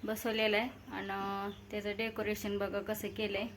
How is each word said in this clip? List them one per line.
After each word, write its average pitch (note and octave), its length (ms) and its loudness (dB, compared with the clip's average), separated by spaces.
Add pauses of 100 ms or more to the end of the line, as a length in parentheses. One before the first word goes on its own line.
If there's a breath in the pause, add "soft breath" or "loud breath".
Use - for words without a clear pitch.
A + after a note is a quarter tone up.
बसवलेला A3 540 4
आहे A#3+ 120 4 (220)
आणि G3 600 -2 (200)
त्याचं G#3 260 -2
डेकोरेशन G#3+ 600 0
बघा G3+ 220 2
कसं G#3+ 280 -2
केलंय. G3+ 380 0 (120)